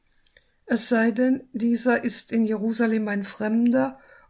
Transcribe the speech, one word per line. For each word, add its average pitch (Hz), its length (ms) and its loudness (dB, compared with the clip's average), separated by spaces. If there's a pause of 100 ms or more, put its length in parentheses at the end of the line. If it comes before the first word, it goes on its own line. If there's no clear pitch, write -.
(640)
es 233 240 -2
sei 226 240 2
denn, 254 400 0
dieser 233 500 0
ist - 300 -6
in 226 120 2
Jerusalem 220 640 0
ein 202 140 -4
Fremder 240 800 0 (280)